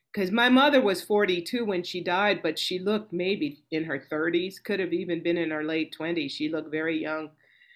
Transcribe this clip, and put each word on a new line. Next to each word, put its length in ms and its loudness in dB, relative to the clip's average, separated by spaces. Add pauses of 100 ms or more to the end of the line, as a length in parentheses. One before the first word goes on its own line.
(160)
'Cause 160 0
my 180 4
mother 320 8
was 220 0
forty-two 600 0
when 200 0
she 180 -6
died, 400 2
but 160 -2
she 220 -4
looked 340 -2
maybe 560 -2
in 140 -2
her 160 -4
thirties, 580 -2
could 220 -4
have 140 -2
even 280 -2
been 160 0
in 140 -2
her 120 -4
late 280 -2
twenties. 400 -4
She 180 -4
looked 220 -6
very 280 -2
young. 300 -4 (460)